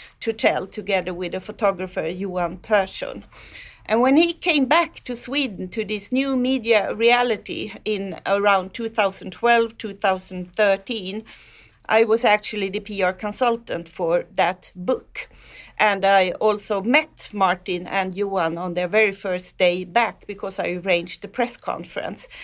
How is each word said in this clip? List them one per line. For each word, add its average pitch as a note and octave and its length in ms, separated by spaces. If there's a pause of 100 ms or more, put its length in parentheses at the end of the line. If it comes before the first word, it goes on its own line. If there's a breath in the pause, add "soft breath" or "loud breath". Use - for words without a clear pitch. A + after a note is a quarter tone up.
(220 loud breath)
to A3+ 100
tell F3 340
together F#3 480
with F3 220
a F#3 60
photographer, F#3 640
Johan F3+ 480
Persson. - 680 (600 loud breath)
And A3+ 140
when C4 160
he E4+ 160
came D4+ 360
back D#4+ 360
to B3 140
Sweden, A#3 500
to G#3+ 160
this G3+ 300
new C4+ 240
media A#3 580
reality A3+ 800 (100)
in G3 420
around G3 480
two A3+ 140
thousand G3 440
twelve, A#3 460
two G3+ 160
thousand F#3 640
thirteen, G3+ 680 (640 loud breath)
I A3+ 160
was A3+ 180
actually G#3 460
the G3+ 100
P G3+ 240
R F3+ 80
consultant G#3 800
for E3+ 340 (100)
that F#3 400
book. - 540 (500 loud breath)
And G3 280
I F#3+ 280
also G#3 480
met C4 520
Martin F#3 540
and F#3+ 280
Johan F#3+ 400
on F3+ 180
their F3 140
very G#3 240
first F#3 460
day F3+ 260
back F#3 440
because G3 320
I F3 140
arranged F3 500
the - 40
press A#3+ 300
conference. - 680 (160 loud breath)